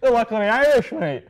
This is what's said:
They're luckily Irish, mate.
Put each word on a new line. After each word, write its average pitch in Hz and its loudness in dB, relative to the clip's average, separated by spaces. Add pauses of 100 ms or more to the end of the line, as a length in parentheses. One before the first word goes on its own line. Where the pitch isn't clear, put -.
They're 262 2
luckily 226 0
Irish, 262 2
mate. 160 -6